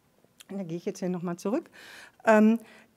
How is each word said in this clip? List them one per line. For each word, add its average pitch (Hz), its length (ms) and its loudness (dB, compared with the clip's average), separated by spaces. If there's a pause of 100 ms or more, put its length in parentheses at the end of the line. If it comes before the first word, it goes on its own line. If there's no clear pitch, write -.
(480)
Da 196 160 -12
gehe 165 140 -10
ich - 80 -16
jetzt 196 120 -8
hier 185 100 -6
nochmal 175 280 -6
zurück. 233 340 -6 (560)
Ähm, 220 320 6 (380)